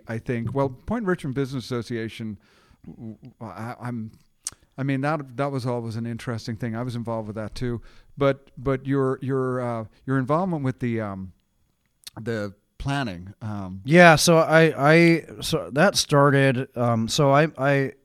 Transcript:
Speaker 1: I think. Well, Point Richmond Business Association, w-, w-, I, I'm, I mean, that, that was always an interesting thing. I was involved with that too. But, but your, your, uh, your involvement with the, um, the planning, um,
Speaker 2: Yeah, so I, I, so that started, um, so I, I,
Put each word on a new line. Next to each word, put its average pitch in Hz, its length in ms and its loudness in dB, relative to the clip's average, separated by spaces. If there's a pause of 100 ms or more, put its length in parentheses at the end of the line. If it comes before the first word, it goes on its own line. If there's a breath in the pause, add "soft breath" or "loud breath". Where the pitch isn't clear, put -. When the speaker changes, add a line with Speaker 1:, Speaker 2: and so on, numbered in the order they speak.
Speaker 1:
I 113 120 -6
think. 117 340 -4
Well, 135 160 0
Point 214 360 -6
Richmond 170 300 -2
Business 135 300 -4
Association, 113 720 -8 (500 soft breath)
w-, 110 300 -16 (220)
w-, 110 140 -14
I, 110 260 -12
I'm, 113 320 -8 (640 soft breath)
I 135 60 -6
mean, 135 180 -2
that, 143 360 -4
that 143 140 -2
was 131 140 -4
always 120 320 -4
an 117 80 -6
interesting 117 500 -6
thing. 113 200 -6
I 117 80 -6
was 123 120 -6
involved 113 320 -6
with 104 80 -12
that 107 200 -8
too. 120 260 -4 (360 soft breath)
But, 139 400 0
but 131 280 -2
your, 135 360 0
your, 131 400 -2
uh, 117 240 -4 (200 soft breath)
your 131 120 0
involvement 151 460 0
with 131 160 -2
the, 117 220 -2
um, 95 320 -8 (880)
the 107 320 -6 (240)
planning, 104 640 -6
um, 98 440 -8
Speaker 2:
Yeah, 165 300 10
so 165 220 4
I, 160 360 4 (200)
I, 165 320 6 (160)
so 98 320 -4
that 170 220 4
started, 139 800 4
um, 117 320 0
so 139 240 2
I, 147 160 4 (100)
I, 139 360 0 (120)